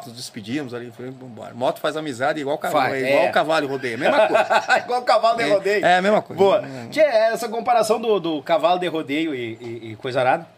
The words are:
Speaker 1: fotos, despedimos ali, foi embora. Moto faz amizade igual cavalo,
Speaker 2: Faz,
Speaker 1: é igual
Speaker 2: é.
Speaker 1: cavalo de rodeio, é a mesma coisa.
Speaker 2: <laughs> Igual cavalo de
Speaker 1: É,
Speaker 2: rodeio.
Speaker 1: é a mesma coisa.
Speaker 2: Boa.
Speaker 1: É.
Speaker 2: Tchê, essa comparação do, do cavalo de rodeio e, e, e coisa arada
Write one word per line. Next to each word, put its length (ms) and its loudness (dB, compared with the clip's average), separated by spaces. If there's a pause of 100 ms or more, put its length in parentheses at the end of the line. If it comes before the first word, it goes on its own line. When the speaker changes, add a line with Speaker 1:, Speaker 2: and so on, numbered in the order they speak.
Speaker 1:
fotos, 100 -16
despedimos 600 -10
ali, 160 -12
foi 180 -14
embora. 460 -16
Moto 260 -2
faz 160 -4
amizade 440 -4
igual 180 -4
cavalo, 320 2
Speaker 2:
Faz, 120 -2
Speaker 1:
é 80 0
igual 140 4
Speaker 2:
é. 60 2
Speaker 1:
cavalo 360 2
de 60 -4
rodeio, 200 -4
é 40 -4
a 20 -8
mesma 300 4
coisa. 480 2
Speaker 2:
<laughs> 80 -2
Igual 180 -2
cavalo 360 2
de 60 -2
Speaker 1:
É, 100 2
Speaker 2:
rodeio. 320 0
Speaker 1:
é 100 6
a 60 2
mesma 180 2
coisa. 220 -2
Speaker 2:
Boa. 240 4
Speaker 1:
É. 240 -12
Speaker 2:
Tchê, 100 -4
essa 480 2
comparação 500 0
do, 220 0
do 220 -4
cavalo 360 2
de 80 -2
rodeio 480 -2
e, 240 -6
e, 340 -12
e 40 -12
coisa 240 -4
arada 260 0 (120)